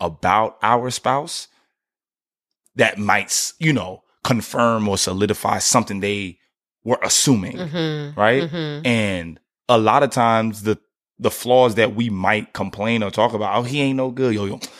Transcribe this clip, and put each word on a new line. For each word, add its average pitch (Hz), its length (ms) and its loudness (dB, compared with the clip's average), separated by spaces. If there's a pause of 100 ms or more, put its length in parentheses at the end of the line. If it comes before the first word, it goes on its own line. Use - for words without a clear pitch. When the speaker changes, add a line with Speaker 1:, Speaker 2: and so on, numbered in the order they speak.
Speaker 1:
about 92 600 0
our 120 260 2
spouse 139 580 -4 (1300)
that 113 220 2
might, 101 280 0
s-, - 340 -4
you 160 140 2
know, 98 300 -6 (200)
confirm 117 640 0
or 98 100 0
solidify 101 640 0
something 107 400 0
they 101 400 -6 (440)
were 117 200 0
assuming, 101 540 2
Speaker 2:
Mm-hmm. 151 600 -6
Speaker 1:
right? 120 240 4
Speaker 2:
Mm-hmm. 151 440 -6
Speaker 1:
And 98 520 -2 (300)
a 123 80 6
lot 110 260 4
of 131 80 2
times 113 520 0
the, 107 140 0 (420)
the 117 120 0
flaws 123 440 2
that 107 200 2
we 117 140 0
might 101 440 0
complain 107 500 -2
or 95 80 -4
talk 117 220 2
about, 104 220 -2
"Oh, 120 80 0
he 139 180 -4
ain't 135 160 0
no 131 120 0
good. 123 240 0
Yo, 101 120 -2
yo, 98 140 -6 (200)